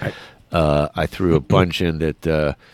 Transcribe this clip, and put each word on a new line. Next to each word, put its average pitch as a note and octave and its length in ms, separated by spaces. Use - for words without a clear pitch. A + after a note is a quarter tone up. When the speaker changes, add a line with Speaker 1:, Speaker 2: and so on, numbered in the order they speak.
Speaker 1:
Right. - 120
Speaker 2:
Uh, D2+ 440
I D#2+ 100
threw E2+ 300
a D2 40
Speaker 1:
<clears throat> E2 160
Speaker 2:
bunch F2+ 260
in E2 180
that, D#2 280
uh, D2+ 260